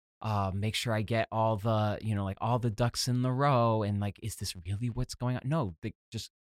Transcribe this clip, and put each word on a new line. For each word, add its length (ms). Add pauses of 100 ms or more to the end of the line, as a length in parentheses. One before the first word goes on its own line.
(220)
uh, 320
make 200
sure 200
I 80
get 280
all 280
the, 420
you 140
know, 100
like, 160
all 180
the 120
ducks 360
in 160
the 100
row, 500
and, 180
like, 220
is 140
this 200
really 320
what's 260
going 220
on?" 80
No, 380
the, 100 (180)
just 200 (280)